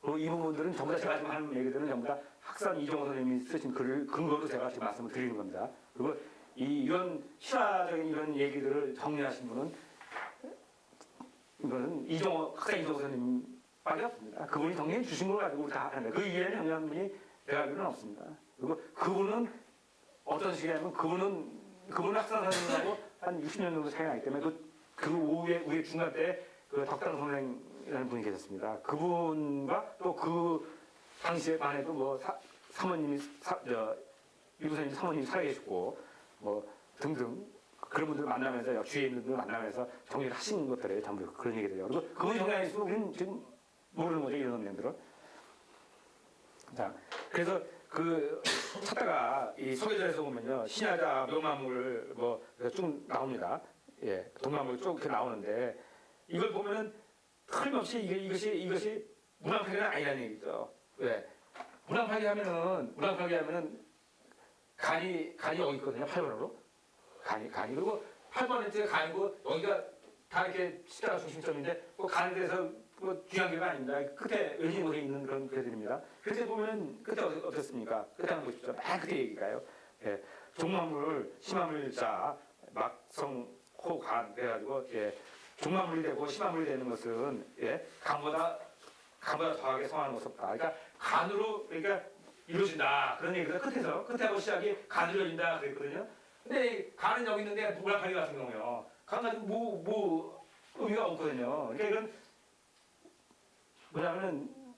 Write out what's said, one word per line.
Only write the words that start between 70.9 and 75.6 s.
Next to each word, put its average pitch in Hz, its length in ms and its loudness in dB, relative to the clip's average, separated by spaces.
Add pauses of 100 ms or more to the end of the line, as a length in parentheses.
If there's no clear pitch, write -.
중심점인데 156 720 -2 (100)
그 196 80 -2
간에 180 280 2
대해서 180 360 2 (300)
뭐 185 260 -2
중요한 180 260 2
게 165 100 0
아닙니다. 143 520 0
끝에 156 440 0
왠지 165 220 2
모르게 151 220 0
있는 139 240 -2
그런 135 240 -2
괴들입니다. 120 500 -2 (220)